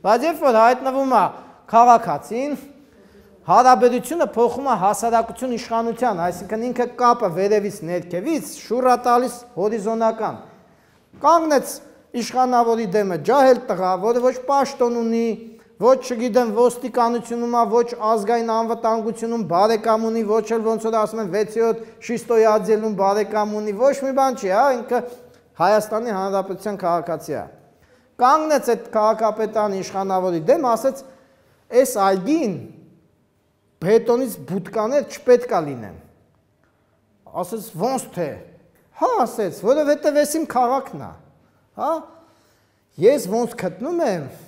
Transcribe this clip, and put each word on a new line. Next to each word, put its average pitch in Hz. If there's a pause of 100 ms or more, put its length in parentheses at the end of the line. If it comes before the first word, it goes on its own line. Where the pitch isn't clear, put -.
Բայց 277
երբ 320
որ 226
հայտնվում 262
է 220 (480)
քաղաքացին, 233 (920)
հարաբերությունը 247 (100)
փոխում 254
է 202
հասարակություն 226
իշխանության, 226
այսինքն 208
ինքը 240 (140)
կապը 240
վերևից 196 (100)
ներքևից 180
շուռ 254
է 247
տալիս 247 (220)
հորիզոնական։ 220 (800)
Կանգնեց 311 (480)
իշխանավորի 233
դեմը 185
ջահել 254
տղա, 185 (160)
որը 240
ոչ 254 (120)
պաշտոն 254
ունի, 233 (500)
ոչ, 254 (120)
չգիտեմ, 240 (100)
ոստիկանությունում 240
ա, 233 (100)
ոչ 233 (140)
ազգային 226
անվտանգությունում 226
բարեկամ 220
ունի, 226
ոչ 214 (100)
էլ 220
ոնց 220
որ 220
ասում 220
են 196
վեցիոտ 226 (240)
շիստոյաձելում 220
բարեկամ 208
ունի, 214
ոչ 269 (100)
մի 269
բան 269
չի, 196
հա, 220 (100)
ինքը 240 (600)
Հայաստանի 214
Հանրապետության 196
քաղաքացի 165
ա։ 82 (760)
Կանգնեց 285
այդ 233
քաղաքապետարանի 214
իշխանավորի 185
դեմ, 302
ասեց, 262 (720)
"Այս 254 (140)
այգին 196 (1300)
բետոնից 233 (140)
բուտկաներ 220
չպետք 247
ա 170
լինեն"։ 104 (1400)
Ասեց, 185
"Ոնց 247
թե"։ 160 (720)
Հա, 480
ասեց, 190
"Որովհետև 294
էս 302
իմ -
քաղաքն 247
ա"։ 80 (640)
Հա։ 294 (1040)
Ես 190
ոնց 233
գտնում 294
եմ 175 (200)